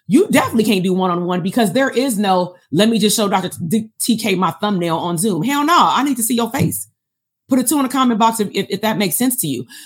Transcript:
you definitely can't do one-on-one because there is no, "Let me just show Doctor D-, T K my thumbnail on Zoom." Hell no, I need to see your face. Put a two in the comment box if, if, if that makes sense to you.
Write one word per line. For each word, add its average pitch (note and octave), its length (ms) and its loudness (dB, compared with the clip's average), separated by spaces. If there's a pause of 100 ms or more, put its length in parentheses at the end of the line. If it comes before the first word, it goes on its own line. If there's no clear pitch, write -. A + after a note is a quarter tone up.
you D#4 220 4
definitely D4 340 2
can't G#3 220 2
do F#3 100 0
one-on-one F3+ 480 -2
because G3 300 0
there C4 180 0
is B3+ 260 -2
no, F#3 380 0 (160)
"Let G3 180 4
me A3+ 120 2
just G3+ 160 2
show G#3 120 0
Doctor F#3 220 -2 (160)
D-, G#3+ 240 -2 (100)
T A3+ 160 0
K G3 200 -2
my F3 160 0
thumbnail E3+ 440 -2
on E3+ 220 -2
Zoom." F3+ 240 0
Hell C#4+ 220 -2
no, E4 120 2
I G3 280 2
need C#4+ 140 -2
to A#3 40 -4
see A#3+ 140 -2
your A3+ 140 -2
face. - 360 -4 (600)
Put C4 100 2
a B3+ 60 0
two D4+ 120 0
in C#4+ 60 2
the B3+ 60 0
comment B3 320 0
box A3+ 180 2
if, G3+ 160 -2
if, G3 160 -2
if F#3+ 120 -4
that A3 140 0
makes F#3 200 0
sense B3+ 220 0
to D#3+ 100 -2
you. C3 180 -6 (200)